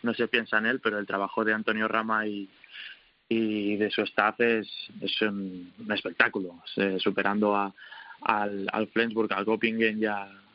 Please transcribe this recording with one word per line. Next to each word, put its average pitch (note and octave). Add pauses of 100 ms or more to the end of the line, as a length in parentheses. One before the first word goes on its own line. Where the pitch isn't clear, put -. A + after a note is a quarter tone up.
no A#2
se A#2
piensa A2+
en A2
él, B2+
pero G#2
el G#2
trabajo G2
de G#2+
Antonio A2
Rama A2
y, G2+ (760)
y G#2+
de G#2
su A2
staff G#2
es, A2+ (340)
es G2
un, F#2+
un G#2+
espectáculo, F#2+ (140)
eh, G2
superando G2+
a, G2+ (480)
al, G#2
al G#2+
Flensburg, A2
al G2
Göppingen A2
ya G#2 (240)